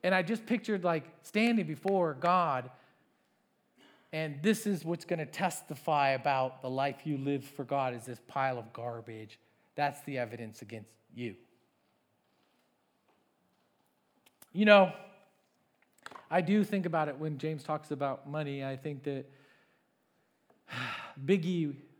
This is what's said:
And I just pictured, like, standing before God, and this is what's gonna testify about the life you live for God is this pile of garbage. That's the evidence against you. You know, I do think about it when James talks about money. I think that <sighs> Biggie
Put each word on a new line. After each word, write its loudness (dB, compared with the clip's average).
And 4
I 4
just -2
pictured, 0
like, 0
standing 2
before 0
God, 2
and -4
this 2
is 0
what's -4
gonna -2
testify 0
about 0
the -6
life -2
you -2
live -2
for -12
God -2
is -14
this -12
pile 0
of -12
garbage. -10
That's -2
the -6
evidence -6
against -14
you. -8
You 4
know, 10
I 4
do 4
think 0
about 0
it -8
when -4
James -4
talks -4
about -4
money. -4
I -6
think -8
that -4
<sighs> -10
Biggie 0